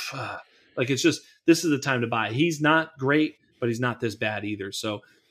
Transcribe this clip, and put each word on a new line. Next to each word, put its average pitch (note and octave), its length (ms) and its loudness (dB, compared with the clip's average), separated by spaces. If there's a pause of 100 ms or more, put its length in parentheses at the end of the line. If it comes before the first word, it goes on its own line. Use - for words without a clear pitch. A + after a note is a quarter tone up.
(120)
<sighs> A#2 180 -8 (460)
Like, B2+ 120 0
it's C3+ 140 0
just, D#3+ 180 4 (260)
this E3 180 6
is E3 80 0
the C3+ 60 2
time B2+ 240 0
to A#2+ 40 -2
buy. A2+ 260 -2
He's D3+ 280 -2
not D#3 360 2
great, C#3+ 380 2 (240)
but A#2+ 100 -2
he's A#2 120 -2
not B2 200 -2
this A2 140 -4
bad G#2+ 320 -4
either. G2 260 -6
So G#2+ 280 -6 (300)